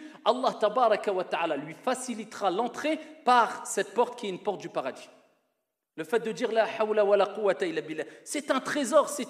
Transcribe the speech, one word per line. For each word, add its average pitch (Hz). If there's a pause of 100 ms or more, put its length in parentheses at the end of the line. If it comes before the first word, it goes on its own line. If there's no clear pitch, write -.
(260)
Allah 247
tabaraka 214
wa 185
ta'ala 160
lui 151
facilitera 226
l'entrée 247 (260)
par 240
cette -
porte 240
qui 208
est 196
une 175
porte 185
du 165
paradis. 135 (880)
Le 156
fait 233
de 226
dire 208
la 220 (120)
hawla 214
wa 202
la 190
quwwata 196
illa 160
billah, 151 (200)
c'est 294
un 269
trésor, 277
c'est, -